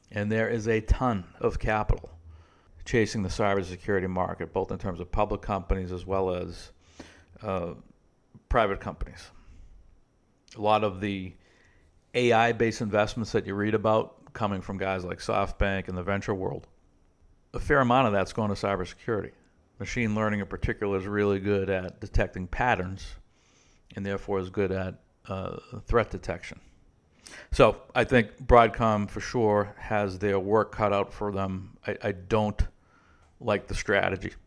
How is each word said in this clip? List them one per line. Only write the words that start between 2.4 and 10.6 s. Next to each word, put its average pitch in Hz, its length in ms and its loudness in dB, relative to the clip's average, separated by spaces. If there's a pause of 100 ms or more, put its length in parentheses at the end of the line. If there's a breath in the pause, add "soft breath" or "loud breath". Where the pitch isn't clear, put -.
chasing 110 400 2
the 92 60 -2
cybersecurity 95 800 0
market, 90 420 -2
both 95 200 -2
in 95 60 -6
terms 90 220 -6
of 87 120 -10
public 104 300 0
companies 95 520 -4
as 87 120 -8
well 95 280 0
as, 90 380 -8 (720 loud breath)
uh, 92 320 -4 (760)
private 107 320 2
companies. - 500 -10 (1300 soft breath)
A 110 40 -10